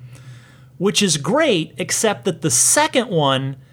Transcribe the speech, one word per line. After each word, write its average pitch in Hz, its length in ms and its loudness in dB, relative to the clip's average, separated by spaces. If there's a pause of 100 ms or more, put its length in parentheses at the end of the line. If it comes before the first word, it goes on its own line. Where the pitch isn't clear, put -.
(760)
which 202 260 0
is 170 140 2
great, 185 600 0
except - 460 -2
that - 180 -4
the 160 80 0
second 302 580 2
one 135 480 0 (160)